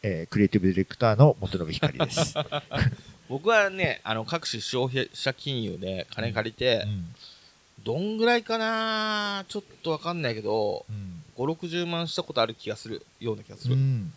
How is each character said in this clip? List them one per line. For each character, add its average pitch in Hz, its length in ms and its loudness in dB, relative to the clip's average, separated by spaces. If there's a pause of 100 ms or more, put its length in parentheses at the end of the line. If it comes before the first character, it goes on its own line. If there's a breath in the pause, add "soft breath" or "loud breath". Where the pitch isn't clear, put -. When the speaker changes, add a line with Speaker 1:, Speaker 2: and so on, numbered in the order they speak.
Speaker 1:
え 87 280 -2
ー、 - 20 -12
ク - 80 0
リ 104 60 8
エ - 20 4
イ - 20 4
テ 107 100 4
ィ - 20 2
ブ 92 60 4
デ 95 60 4
ィ 85 40 2
レ 95 80 4
ク - 120 -14
タ 113 180 4
ー - 20 0
の 139 240 10
本 98 80 -4
信 87 180 -4
光 131 300 -2
で 156 120 0
す。 160 240 0 (500)
Speaker 2:
<laughs> - 440 -2
僕 143 220 0
は 208 200 6
ね、 180 360 -2
あ 110 80 -2
の、 110 100 -2
各 165 240 -4
種 110 140 -4
消 127 260 0
費 127 260 -2
者 - 200 -2
金 131 300 -4
融 92 140 -4
で 92 340 -6
金 113 200 -4
借 110 200 -2
り - 40 -20
て、 120 300 2
Speaker 1:
う 104 40 -2
ん。 95 260 -4 (680 loud breath)
Speaker 2:
ど 110 140 -2
ん 208 200 -2
ぐ 226 80 2
ら 240 120 6
い 226 60 0
か 226 140 -2
な、 214 920 -2
ち 214 80 -8
ょ - 20 -4
っ 202 40 -12 (200)
と 170 80 -2
わ 151 80 -2
か 170 140 -4
ん 170 80 -4
な 131 80 0
い 113 60 -2
け 110 60 -8
ど、 104 480 0
Speaker 1:
う 107 40 -8
ん。 95 300 -10 (120)
Speaker 2:
五 123 100 -2
六 165 220 -4
十 170 180 -2
万 170 220 -2
し - 80 -6
た 180 80 -2
こ - 80 -10
と 120 100 2
あ 113 40 6
る 120 80 -6
気 - 160 -10
が 107 80 -4
す - 100 -14
る、 110 180 -8 (140)
よ 113 140 -4
う - 20 -2
な 104 80 -16
気 - 60 -20
が 101 80 -16
す - 100 -6
る。 127 80 2
Speaker 1:
う - 20 4
ん。 131 400 0